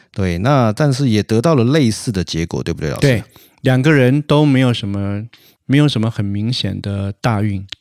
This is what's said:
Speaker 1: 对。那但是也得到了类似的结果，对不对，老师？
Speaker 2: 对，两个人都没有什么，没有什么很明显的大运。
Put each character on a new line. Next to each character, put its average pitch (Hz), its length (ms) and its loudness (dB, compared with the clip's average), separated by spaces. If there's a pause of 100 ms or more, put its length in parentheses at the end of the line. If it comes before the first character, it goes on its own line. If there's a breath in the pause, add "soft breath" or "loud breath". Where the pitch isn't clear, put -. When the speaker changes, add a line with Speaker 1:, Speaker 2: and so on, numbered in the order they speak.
(120 soft breath)
Speaker 1:
对。 90 260 -2
那 120 340 2
但 143 200 0
是 131 180 0
也 104 140 2
得 113 180 0
到 165 140 2
了 117 80 4
类 131 260 2
似 107 220 -6
的 95 100 -2
结 82 240 -4
果， 65 160 -6
对 82 100 -4
不 - 80 -8
对， 78 100 -4
老 - 100 -6
师？ - 0 -
Speaker 2:
对， 127 240 2 (380 soft breath)
两 131 200 2
个 156 100 4
人 135 300 4
都 151 240 2
没 131 140 4
有 127 120 2
什 113 160 -4
么， 101 340 -4 (440 soft breath)
没 131 100 2
有 147 120 4
什 123 120 -2
么 110 80 0
很 107 160 -4
明 101 260 -4
显 98 300 -6
的 98 400 -6
大 110 220 -2
运。 98 240 -4 (140)